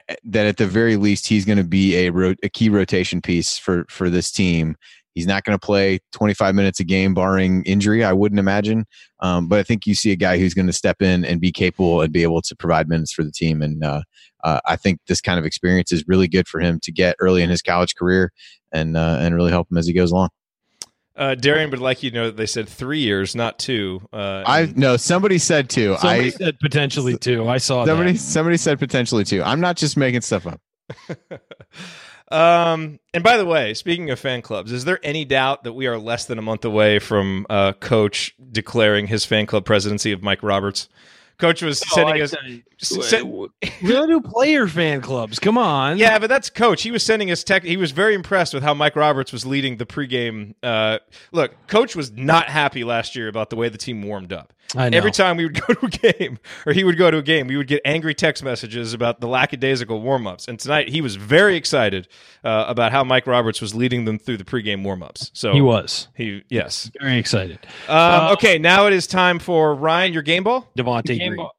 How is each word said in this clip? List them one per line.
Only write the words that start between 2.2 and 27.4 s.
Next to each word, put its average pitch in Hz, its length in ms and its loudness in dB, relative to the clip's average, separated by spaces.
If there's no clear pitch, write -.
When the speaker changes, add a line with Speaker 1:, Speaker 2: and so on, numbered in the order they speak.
Speaker 1:
a 101 80 -2
key 113 200 2
rotation 92 520 0
piece - 360 -2
for, 87 320 -2
for 90 200 -2
this 87 220 0
team. 82 460 0
He's 85 140 -6
not 98 160 0
gonna 104 160 0
play 98 400 2
twenty-five 101 420 2
minutes 98 240 2
a 98 60 0
game, 95 280 2
barring 92 520 2
injury, 104 380 2
I 95 100 2
wouldn't 101 260 2
imagine. 104 460 0
Um, 87 300 0
but 104 100 4
I 95 40 2
think 113 220 -2
you 104 80 2
see 104 180 0
a 95 40 2
guy 90 240 2
who's 90 140 2
gonna 92 200 0
step - 280 -2
in 92 240 2
and 82 160 -2
be 90 100 2
capable 87 500 2
and 78 120 0
be 85 100 2
able 82 200 0
to - 120 -12
provide 80 320 0
minutes 82 240 -2
for 82 120 -4
the 76 80 -6
team. 78 300 -2
And, 76 220 -4
uh, 76 180 -2
uh, 78 200 0
I 80 120 0
think 92 300 0
this 90 140 0
kind 90 180 0
of 78 60 -2
experience 90 460 0
is 80 160 0
really 92 200 4
good 87 200 0
for 82 120 -6
him 85 240 0
to 87 80 -10
get 90 280 2
early 92 240 2
in 82 60 0
his 87 120 0
college 87 340 -2
career 90 360 2
and, 80 240 -2
uh, 82 240 0
and 85 140 0
really 87 160 2
help 87 200 0
him 87 60 0
as 82 100 0
he 85 60 0
goes 87 180 2
along. 90 180 2
Speaker 2:
Uh, 135 200 -2
Darian 147 340 2
would 131 100 -6
like 131 240 -2
you 131 60 -2
to 117 80 -6
know 117 80 -2
that 110 100 -4
they 107 120 -4
said 110 200 -6
three 143 320 -6
years, 101 360 0
not 117 240 -4
two. 98 420 -4
Uh, 98 340 -8
Speaker 1:
I, 143 160 4
Speaker 2:
and 156 140 -4
Speaker 1:
no, 127 220 4
somebody 185 400 2
said 147 320 0
two. 104 280 2
Speaker 3:
Somebody 123 280 2
Speaker 1:
I 123 60 0
Speaker 3:
said 170 280 -6
potentially 139 580 -2
two. 117 300 -2